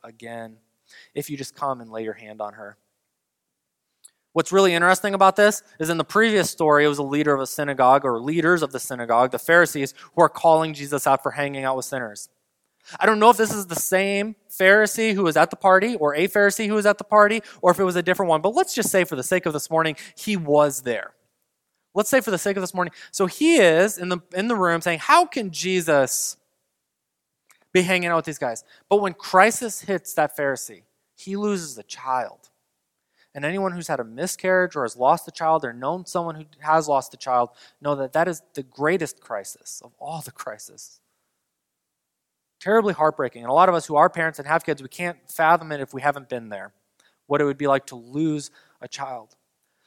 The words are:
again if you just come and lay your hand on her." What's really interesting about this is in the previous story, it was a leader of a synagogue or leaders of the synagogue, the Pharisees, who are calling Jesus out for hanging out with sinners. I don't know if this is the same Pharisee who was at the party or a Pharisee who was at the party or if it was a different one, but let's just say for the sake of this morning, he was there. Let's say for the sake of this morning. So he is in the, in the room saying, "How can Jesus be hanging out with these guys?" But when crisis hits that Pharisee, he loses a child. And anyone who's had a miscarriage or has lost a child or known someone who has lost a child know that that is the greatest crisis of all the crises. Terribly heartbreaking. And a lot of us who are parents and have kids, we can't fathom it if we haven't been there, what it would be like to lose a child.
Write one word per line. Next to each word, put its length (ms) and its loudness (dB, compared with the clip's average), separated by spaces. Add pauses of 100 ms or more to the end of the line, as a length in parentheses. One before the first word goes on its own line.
again 540 -16 (560)
if 160 -8
you 80 -10
just 160 -12
come 260 -6
and 120 -18
lay 120 -10
your 100 -8
hand 280 -16
on 120 -10
her." 240 -20 (1600)
What's 180 -2
really 240 4
interesting 400 2
about 200 4
this 280 2 (160)
is 100 -4
in 80 -2
the 60 0
previous 440 2
story, 380 2
it 20 4
was 120 0
a 40 -2
leader 300 0
of 80 0
a 60 -6
synagogue 580 2
or 140 -2
leaders 420 0
of 100 -4
the 80 -8
synagogue, 520 0
the 80 -4
Pharisees, 560 0 (180)
who 80 4
are 80 6
calling 460 0
Jesus 320 -6
out 160 2
for 80 -4
hanging 320 -6
out 120 -2
with 100 -8
sinners. 440 -10 (680)
I 80 4
don't 100 4
know 140 4
if 60 4
this 140 0
is 140 -6
the 100 -8
same 600 -2 (120)
Pharisee 680 4
who 80 0
was 140 2
at 120 4
the 60 -10
party 400 4
or 180 0
a 140 0
Pharisee 400 2
who 80 -2
was 100 0
at 140 2
the 40 -8
party 380 4 (220)
or 80 6
if 80 2
it 40 2
was 120 0
a 80 0
different 260 0
one, 120 2
but 120 0
let's 220 0
just 160 -2
say 140 2
for 100 -8
the 80 -6
sake 240 -2
of 60 -2
this 180 -6
morning, 240 0 (200)
he 220 -4
was 460 2
there. 320 -6 (800)
Let's 140 -2
say 120 4
for 80 -6
the 80 0
sake 200 -2
of 40 -6
this 140 -8
morning. 180 -4 (180)
So 140 0
he 320 2
is 400 6
in 120 -6
the, 100 -4 (160)
in 140 -2
the 60 0
room 260 0
saying, 180 -2
"How 260 4
can 240 -6
Jesus 880 0 (1400)
be 80 4
hanging 280 0
out 80 2
with 80 -2
these 120 -10
guys?" 260 -6 (240)
But 100 4
when 180 -2
crisis 640 2
hits 320 -6
that 240 -2
Pharisee, 460 -6 (320)
he 200 -10
loses 440 -4
a 40 -16
child. 680 -8 (840)
And 100 -8
anyone 280 -4
who's 140 -10
had 120 -2
a 40 -4
miscarriage 720 -2
or 60 -4
has 140 -4
lost 320 2
a 40 -18
child 320 0
or 80 -6
known 360 -8
someone 260 -6
who 120 -16 (160)
has 280 0
lost 240 -2
a 40 -20
child 340 -2 (280)
know 140 -2
that 200 -6
that 140 0
is 140 -8 (140)
the 80 -10
greatest 560 -4
crisis 640 -14
of 140 -20
all 220 -12
the 100 -18
crises. 680 -18 (1600)
Terribly 360 0
heartbreaking. 480 -2
And 80 -6
a 20 -2
lot 160 6
of 60 2
us 100 -4
who 100 -4
are 140 6
parents 300 -6
and 80 -14
have 180 -2
kids, 160 -4
we 80 -16
can't 300 -10 (100)
fathom 420 2
it 80 -6
if 140 -10
we 80 -10
haven't 280 -2
been 200 -8
there, 240 -14 (540)
what 120 0
it 40 2
would 160 -2
be 80 -2
like 200 2
to 80 -18
lose 540 -6 (320)
a 60 -16
child. 480 -14 (520)